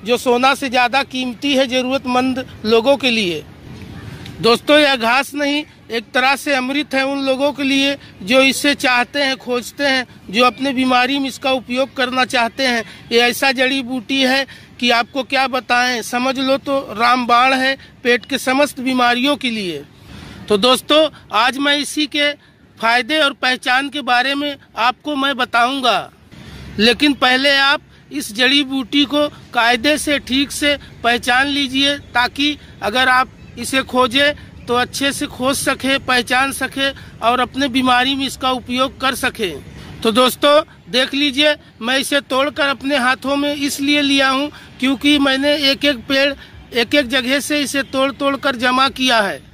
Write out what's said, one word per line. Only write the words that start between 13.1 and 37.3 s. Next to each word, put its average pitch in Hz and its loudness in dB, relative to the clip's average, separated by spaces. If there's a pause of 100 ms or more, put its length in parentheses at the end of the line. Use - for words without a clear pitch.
ये 233 4
ऐसा 240 2
जड़ी 262 0
बूटी 262 -4
है 262 2 (340)
कि 247 2
आपको 240 0
क्या 269 0
बताएं, 247 0
समझ 247 -2
लो 269 0
तो 277 -2 (120)
रामबाण 240 2
है 262 0 (280)
पेट 240 2
के - -4
समस्त 269 0
बीमारियों 247 2
के 247 -4
लिए। 175 -6 (680)
तो 208 4
दोस्तों, 269 4 (240)
आज 240 2
मैं 285 0
इसी 294 -4
के 294 -2 (460)
फायदे 233 0
और 277 2
पहचान 254 0
के 285 -8
बारे 247 0
में 285 -4 (220)
आपको 247 -2
मैं 269 0
बताऊंगा, 240 0 (680)
लेकिन 240 4
पहले 262 2
आप 277 2 (300)
इस 277 -8
जड़ी 262 2
बूटी 269 0
को 294 0 (260)
कायदे 240 2
से 294 -2
ठीक 269 -2
से 285 -2 (260)
पहचान 247 2
लीजिए, 277 0
ताकि 277 -2 (240)
अगर 254 0
आप 254 2 (280)
इसे 269 -2
खोजें 262 0
तो 240 -2
अच्छे 269 -2
से 294 -6
खोज 262 -4
सके, 269 -2
पहचान 254 0
सके 269 -4 (320)
और 240 2